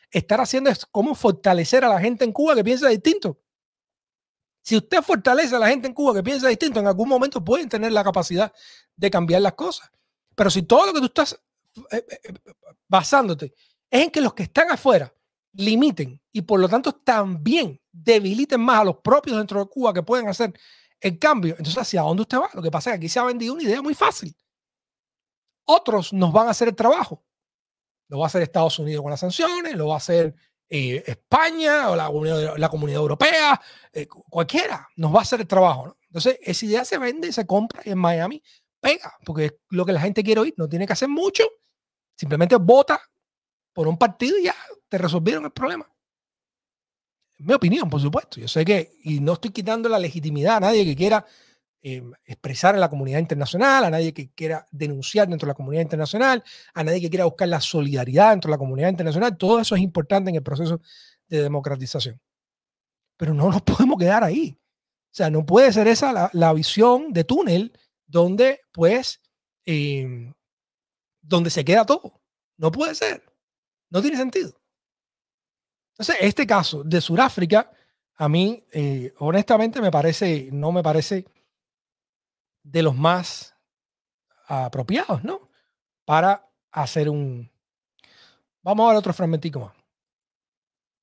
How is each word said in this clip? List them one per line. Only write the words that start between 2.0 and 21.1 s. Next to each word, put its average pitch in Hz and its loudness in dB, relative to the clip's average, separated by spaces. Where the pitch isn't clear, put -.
gente 233 -2
en 220 0
Cuba 302 2
que 214 2
piensa 254 2
distinto. 233 0
Si 220 0
usted 320 0
fortalece 254 2
a 247 2
la 226 4
gente 262 0
en 254 -8
Cuba 269 0
que 190 -2
piensa 262 0
distinto, 233 0
en 202 0
algún 202 0
momento 254 0
pueden 254 0
tener 226 -4
la 226 2
capacidad 190 -2
de 196 0
cambiar 175 2
las 202 2
cosas. - -10
Pero 196 2
si 185 0
todo 277 6
lo 381 -2
que 302 -2
tú 254 0
estás, - -2
eh, 226 -6
eh, - -18
eh, - -18
basándote 180 0
es 269 4
en 330 -2
que 311 -2
los 233 2
que 190 -8
están 320 0
afuera 196 2
limiten 202 0
y 208 -6
por 196 0
lo 185 4
tanto 254 0
también 202 -2
debiliten 220 2
más 233 4
a 214 4
los 180 0
propios 277 0
dentro 202 -4
de 202 -6
Cuba 240 -2
que 175 -4
pueden 226 -2
hacer 196 -4
el 180 -4